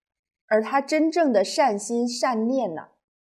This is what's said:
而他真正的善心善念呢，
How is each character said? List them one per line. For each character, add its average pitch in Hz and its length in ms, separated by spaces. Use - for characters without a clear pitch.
而 214 160
他 269 180
真 302 300
正 320 220
的 202 120
善 240 320
心 233 320
善 240 380
念 240 260
呢， - 180